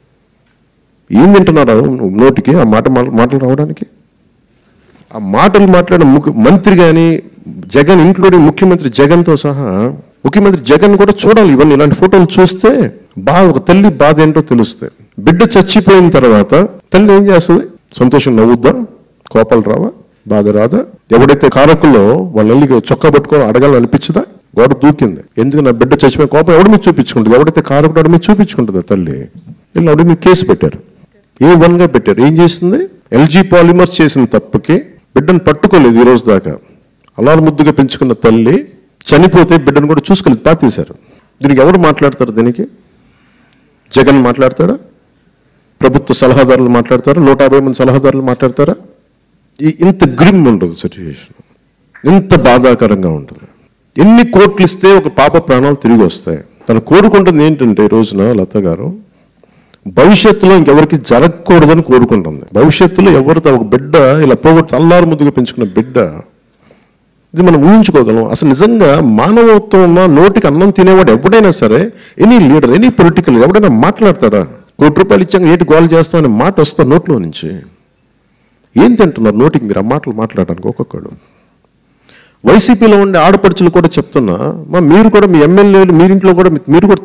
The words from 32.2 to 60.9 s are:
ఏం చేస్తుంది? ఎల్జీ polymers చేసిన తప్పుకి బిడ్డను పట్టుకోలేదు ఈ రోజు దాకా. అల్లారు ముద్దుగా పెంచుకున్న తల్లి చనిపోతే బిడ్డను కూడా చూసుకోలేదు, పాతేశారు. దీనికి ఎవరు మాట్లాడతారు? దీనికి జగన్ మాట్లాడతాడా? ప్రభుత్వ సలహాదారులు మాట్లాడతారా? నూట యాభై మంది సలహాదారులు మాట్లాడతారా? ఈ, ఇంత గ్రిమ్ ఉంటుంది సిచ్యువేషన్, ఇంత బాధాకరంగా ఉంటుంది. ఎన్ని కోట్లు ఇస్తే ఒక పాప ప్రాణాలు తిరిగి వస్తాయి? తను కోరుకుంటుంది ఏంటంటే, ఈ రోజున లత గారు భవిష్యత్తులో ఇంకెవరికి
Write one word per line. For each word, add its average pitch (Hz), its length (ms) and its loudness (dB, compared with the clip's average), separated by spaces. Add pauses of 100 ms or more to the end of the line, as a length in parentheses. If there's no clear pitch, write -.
ఏం 156 200 2
చేస్తుంది? 175 400 -2 (320)
ఎల్జీ 151 300 2
polymers 175 580 2
చేసిన 139 240 0
తప్పుకి 113 520 -4 (400)
బిడ్డను 160 220 0
పట్టుకోలేదు 147 640 0
ఈ 120 100 6
రోజు 123 220 0
దాకా. 92 240 -4 (600)
అల్లారు 151 220 0
ముద్దుగా 151 320 0
పెంచుకున్న 135 400 -2
తల్లి 113 440 0 (540)
చనిపోతే 170 460 2
బిడ్డను 147 300 0
కూడా 147 240 -2
చూసుకోలేదు, 147 360 0
పాతేశారు. 147 480 -2 (480)
దీనికి 139 180 0
ఎవరు 175 180 2 (100)
మాట్లాడతారు? 139 420 -2
దీనికి 120 340 -4 (1300)
జగన్ 135 320 2
మాట్లాడతాడా? 131 500 -2 (1000)
ప్రభుత్వ 131 340 -2
సలహాదారులు 127 540 0
మాట్లాడతారా? 123 540 -2
నూట 139 200 2
యాభై 135 180 2
మంది 135 140 -4
సలహాదారులు 131 480 -2
మాట్లాడతారా? 131 520 -2 (880)
ఈ, 156 60 -2 (120)
ఇంత 185 240 2 (160)
గ్రిమ్ 170 280 2
ఉంటుంది 90 320 -2
సిచ్యువేషన్, 82 520 -14 (800)
ఇంత 190 300 0
బాధాకరంగా 120 680 0
ఉంటుంది. 76 380 -12 (560)
ఎన్ని 226 220 4 (100)
కోట్లు 196 300 2
ఇస్తే 185 320 -2
ఒక 151 120 0
పాప 147 400 -2
ప్రాణాలు 135 260 0
తిరిగి 117 300 0
వస్తాయి? 82 340 -8 (300)
తను 113 120 -4
కోరుకుంటుంది 185 640 2
ఏంటంటే, 127 400 0
ఈ 101 40 0
రోజున 107 440 -2
లత 95 240 -4
గారు 95 320 -6 (1000)
భవిష్యత్తులో 190 720 2
ఇంకెవరికి 151 400 2 (140)